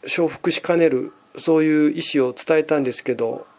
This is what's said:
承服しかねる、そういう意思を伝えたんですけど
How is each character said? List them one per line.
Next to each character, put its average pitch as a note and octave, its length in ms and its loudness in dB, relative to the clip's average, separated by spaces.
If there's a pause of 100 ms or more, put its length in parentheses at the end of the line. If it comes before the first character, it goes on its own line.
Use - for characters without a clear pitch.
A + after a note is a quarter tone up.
承 E3 220 0
服 - 240 -2
し - 80 -2
か F3 160 0
ね E3 120 4
る、 C3 240 -2 (260)
そ D#3+ 200 2
う D#3 60 4
い D3+ 240 4
う - 20 4
意 E3 100 -6 (140)
思 C#3 100 2
を B2+ 80 -2
伝 D#3+ 260 0
え D#3 40 2
た D3+ 160 0
ん C#3 60 0
で B2 80 -4
す - 100 -12
け B2 140 -4
ど A#2 320 -6 (100)